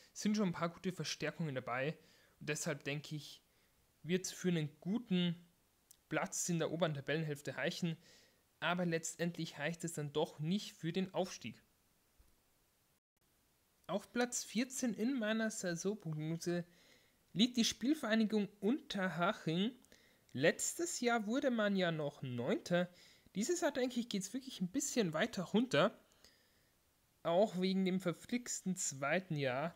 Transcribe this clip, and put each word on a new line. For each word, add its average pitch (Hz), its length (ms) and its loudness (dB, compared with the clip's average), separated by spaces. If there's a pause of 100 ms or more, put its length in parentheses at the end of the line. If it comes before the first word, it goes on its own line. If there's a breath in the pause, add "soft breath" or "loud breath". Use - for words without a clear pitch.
(140)
sind 208 240 2
schon 202 120 4
ein 170 40 0
paar 170 160 0
gute 180 220 -4
Verstärkungen 151 640 -4
dabei. 131 420 -2 (420 loud breath)
Und 147 100 -4
deshalb 151 340 -2
denke 147 320 -4
ich, - 260 -12 (600 soft breath)
wird's 180 280 0
für - 180 -2
einen 160 200 2 (100)
guten 180 560 0 (720)
Platz 156 420 -2
in 170 100 2
der - 120 0
oberen 160 220 2
Tabellenhälfte 143 640 -4
reichen. 165 400 -2 (600 loud breath)
Aber 180 260 0
letztendlich 165 720 -4
reicht 156 280 -4
es 160 80 -6
dann 147 200 -6
doch 156 260 0
nicht 170 340 -2
für 165 180 -4
den 185 240 -4
Aufstieg. 160 480 -6 (2250)
Auf 190 240 -4
Platz 240 320 0
vierzehn 247 500 0
in 240 240 0
meiner 220 320 0
Saisonprognose 170 1120 -2 (720 soft breath)
liegt 240 240 4
die 226 80 4
Spielvereinigung 220 840 2 (120)
Unterhaching. 190 1120 0 (600 loud breath)
Letztes 208 680 0
Jahr 233 260 2
wurde 262 260 2
man 208 240 2
ja 180 160 4
noch 151 300 -4
Neunter. 170 680 0 (460 loud breath)
Dieses 285 260 0
Jahr, 311 100 2
denke 247 280 -2
ich, 226 100 -4
geht's 196 240 -4
wirklich 262 280 -8
ein 180 60 0
bisschen 214 460 0
weiter 175 300 0
runter. 202 560 4 (1200 soft breath)
Auch 175 360 4
wegen 190 260 2
dem 185 140 2
verflixten 185 760 -2
zweiten 151 600 -2
Jahr 139 400 0